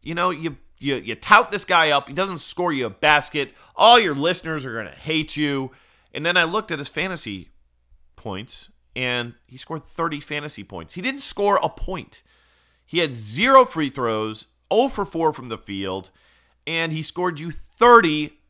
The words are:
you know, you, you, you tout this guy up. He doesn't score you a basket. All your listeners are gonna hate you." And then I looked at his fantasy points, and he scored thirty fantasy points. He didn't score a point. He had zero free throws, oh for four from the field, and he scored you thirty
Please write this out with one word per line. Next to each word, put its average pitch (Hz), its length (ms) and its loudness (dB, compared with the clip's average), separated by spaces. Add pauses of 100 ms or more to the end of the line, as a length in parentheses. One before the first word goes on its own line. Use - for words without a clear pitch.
you 160 120 -8
know, 175 140 0
you, 160 300 -6 (200)
you, 139 180 -2
you 110 180 -6
tout 208 360 4
this 202 140 -6
guy 165 260 4
up. 143 180 0
He 135 60 -14
doesn't 185 240 -4
score 175 340 -4
you 131 140 -2
a 107 40 -4
basket. 147 640 0 (200)
All 240 240 8
your 180 160 2
listeners 156 520 -2
are 113 100 -8
gonna 92 180 -10
hate 156 420 -6
you." 139 340 -2 (420)
And 151 140 -8
then 180 100 0
I 175 80 4
looked 175 260 -4
at 156 80 -6
his 139 100 -10
fantasy 151 600 -8 (680)
points, 104 520 -12 (260)
and 123 400 -6 (120)
he 127 100 -20
scored 156 280 -12
thirty 160 360 -6
fantasy 147 420 -10
points. 85 300 -14
He 180 80 -12
didn't 262 220 -6
score 202 400 0
a 160 80 -2
point. - 520 -10 (680)
He 165 120 -2
had 151 120 0
zero 160 540 4
free 147 240 -2
throws, 110 560 -4 (240)
oh 247 180 4
for 202 160 -4
four 165 280 0
from 127 180 -12
the 107 80 -6
field, 98 520 -8 (560)
and 165 240 -4
he 156 120 -6
scored 175 360 -4
you 165 120 -10
thirty 170 880 4 (120)